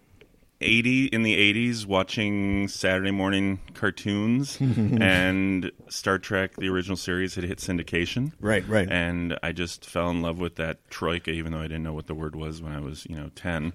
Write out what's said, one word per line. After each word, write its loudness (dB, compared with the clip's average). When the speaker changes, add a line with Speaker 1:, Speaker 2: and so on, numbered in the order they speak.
Speaker 1:
eighty, 4
in 2
the 4
eighties, 2
watching 2
Saturday 2
morning 2
cartoons, 0
Speaker 2:
<laughs> -
Speaker 1:
and 4
Star 0
Trek, -2
the -4
original 0
series, -2
had -4
hit -4
syndication. -2
Speaker 2:
Right, 2
right. 2
Speaker 1:
And 0
I -2
just -6
fell -2
in 0
love -2
with -4
that -6
troika, -2
even -4
though -4
I -6
didn't -6
know -6
what -8
the -6
word -6
was -8
when -8
I -6
was, -10
you -10
know, -10
ten. -4